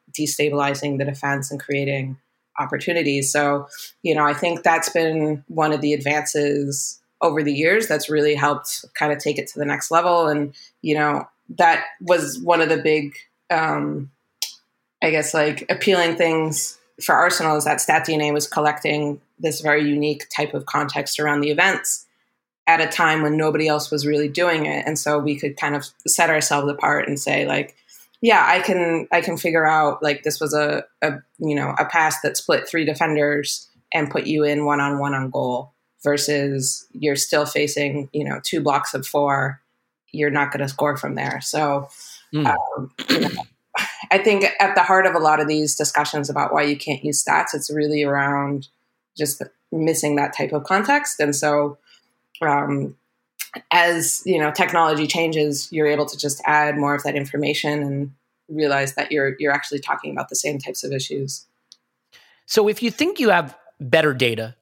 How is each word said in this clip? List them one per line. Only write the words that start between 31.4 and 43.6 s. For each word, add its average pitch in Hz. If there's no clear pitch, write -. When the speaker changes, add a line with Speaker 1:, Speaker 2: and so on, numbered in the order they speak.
Speaker 1:
know, 139
a 147
pass 156
that 147
split -
three 160
defenders 147
and 151
put -
you 151
in 147
one-on-one 143
on 131
goal 127
versus 143
you're 147
still 147
facing, 143
you 147
know, 139
two 165
blocks 139
of 139
four. 139
You're 147
not 143
gonna 143
score 143
from 139
there." 139
So, 143
Speaker 2:
Mm. 151
Speaker 1:
um, 143
you -
know, -